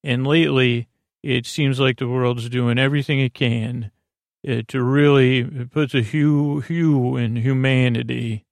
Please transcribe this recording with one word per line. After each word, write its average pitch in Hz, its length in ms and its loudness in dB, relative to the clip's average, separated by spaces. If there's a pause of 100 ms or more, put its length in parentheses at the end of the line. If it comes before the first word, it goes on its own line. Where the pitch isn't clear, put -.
And 131 220 -2
lately, 135 600 2 (360)
it 127 240 -4
seems 139 320 -2
like 131 180 0
the 123 100 -6
world's 123 420 -2
doing 120 280 0
everything 135 420 0
it 131 140 -2
can, 117 560 -4 (580)
uh, 117 200 -4
to 127 160 -4
really 131 600 4
put 131 480 -4
the 127 120 0
hue, 147 560 0
hue 139 580 0
in 117 200 -2
humanity. 123 1160 0